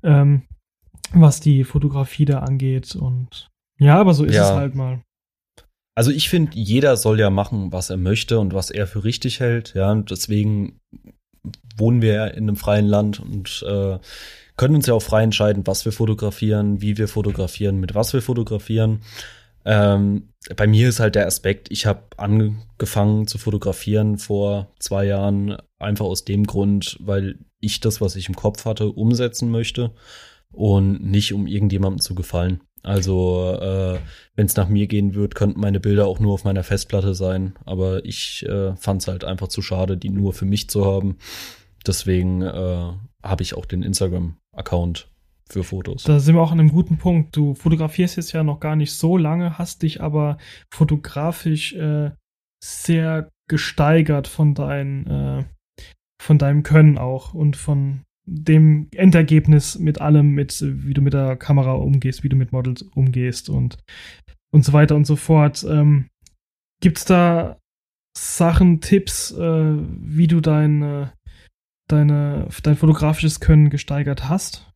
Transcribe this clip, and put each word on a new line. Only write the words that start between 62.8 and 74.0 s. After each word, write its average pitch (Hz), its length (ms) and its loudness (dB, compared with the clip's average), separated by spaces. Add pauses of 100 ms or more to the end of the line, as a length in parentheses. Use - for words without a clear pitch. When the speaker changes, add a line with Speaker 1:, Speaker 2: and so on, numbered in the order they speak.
Speaker 1:
umgehst 127 680 -2
und, 127 280 -2 (760)
und 147 100 8
so 139 80 0
weiter 151 240 6
und 147 100 4
so 147 120 2
fort. 147 520 2
Ähm, 147 380 4 (720)
gibt's 170 220 2
da 175 540 2 (600)
Sachen, 170 640 4
Tipps, - 520 0
äh, 160 460 0
wie 151 500 -2
du 165 120 2
dein, 151 440 2
äh, 143 240 -6 (800)
deine, 147 580 2 (160)
dein 151 140 2
fotografisches 156 640 2
Können 151 280 6
gesteigert 143 600 -4